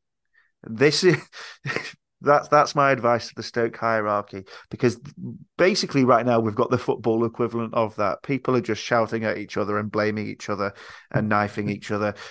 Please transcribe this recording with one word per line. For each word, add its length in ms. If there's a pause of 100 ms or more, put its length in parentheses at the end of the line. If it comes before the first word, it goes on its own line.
(680)
This 360
is, 120 (480)
<laughs> 560
that's, 280
that's 260
my 160
advice 380
to 80
the 60
Stoke 340
hierarchy, 680 (240)
because 300 (580)
basically 480
right 220
now 140
we've 160
got 140
the 80
football 460
equivalent 500
of 220
that. 280
People 320
are 40
just 220
shouting 420
at 140
each 180
other 220
and 140
blaming 340
each 220
other 260 (380)
and 160
knifing 420
each 220
other, 220 (160)